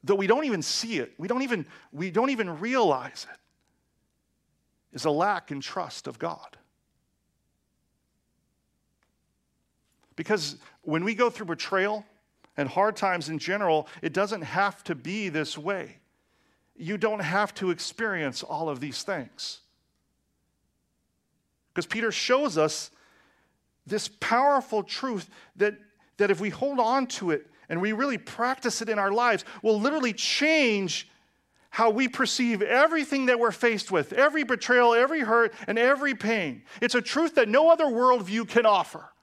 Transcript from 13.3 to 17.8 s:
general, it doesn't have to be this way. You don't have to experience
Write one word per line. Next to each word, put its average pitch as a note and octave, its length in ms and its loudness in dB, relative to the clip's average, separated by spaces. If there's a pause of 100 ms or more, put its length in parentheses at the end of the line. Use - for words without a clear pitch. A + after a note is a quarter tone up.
general, F3 480 0 (160)
it E3 100 -4
doesn't F#3+ 300 -2
have F#3 400 -2
to F#3 100 -6
be F3+ 360 -6
this D3+ 280 -4
way. E3 400 -8 (760)
You F3+ 240 -6
don't G#3+ 220 -2
have F#3+ 340 -2
to F#3 160 -2
experience E3+ 720 -4